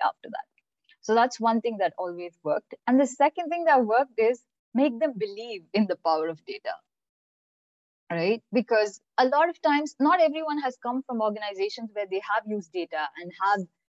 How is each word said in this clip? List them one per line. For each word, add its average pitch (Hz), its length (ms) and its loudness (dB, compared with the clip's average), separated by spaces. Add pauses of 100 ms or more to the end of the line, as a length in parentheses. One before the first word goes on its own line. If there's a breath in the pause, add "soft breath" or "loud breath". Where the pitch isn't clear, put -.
after - 260 -4
that. - 160 -12 (540 soft breath)
So 214 160 0
that's 240 240 2
one 226 220 2
thing 226 180 -4
that 175 180 0
always 175 360 -8 (100)
worked. - 320 -4 (100)
And 254 140 4
the 269 80 4
second 294 420 0
thing 339 160 -2
that 269 200 6
worked 240 340 0
is 233 240 2 (300)
make 240 260 0
them 294 180 0
believe 208 460 -8 (100)
in 208 140 2
the 175 100 -2
power 160 320 0
of 160 160 -10
data, 117 260 -10 (1400)
right? 180 320 0 (120)
Because 214 480 2 (160)
a 254 80 4
lot 294 240 2
of - 120 -10
times, 302 380 0
not 330 220 4
everyone 302 400 0
has 254 200 -4
come 247 260 -4
from 233 140 -4
organizations 208 720 -4
where 208 160 -4
they 190 120 -2 (120)
have 214 140 0
used 208 240 -6
data 160 460 -6
and 175 140 -12 (120)
have 202 180 2 (280)